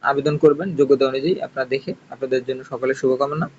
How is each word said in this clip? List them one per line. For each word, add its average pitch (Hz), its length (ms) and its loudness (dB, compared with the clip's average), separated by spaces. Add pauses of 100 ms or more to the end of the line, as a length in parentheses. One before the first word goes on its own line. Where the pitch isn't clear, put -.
আবেদন 143 340 0
করবেন 156 400 4
যোগ্যতা 135 300 4
অনুযায়ী, 135 340 -2
আপনারা 135 280 -6
দেখে। 131 260 -4 (160)
আপনাদের 131 340 -2
জন্য 131 200 -8
সকলের 131 300 -4
শুভকামনা। 143 540 0 (100)